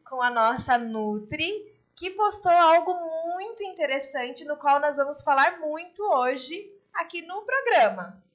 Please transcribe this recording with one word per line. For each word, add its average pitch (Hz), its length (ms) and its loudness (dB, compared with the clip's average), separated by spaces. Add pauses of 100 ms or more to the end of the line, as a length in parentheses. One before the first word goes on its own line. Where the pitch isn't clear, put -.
com 254 140 -6
a 247 60 2
nossa 240 480 2
Nutri, 220 720 -4 (460)
que 370 140 -8
postou 392 420 0
algo 339 420 6
muito 349 680 -6
interessante, 285 840 -6
no 294 120 -6
qual 285 220 2
nós 285 200 0
vamos 285 240 -2
falar 302 360 2
muito 330 440 -8 (100)
hoje 262 580 -2 (220)
aqui 339 300 -6
no 359 200 -10
programa. 392 800 2 (120)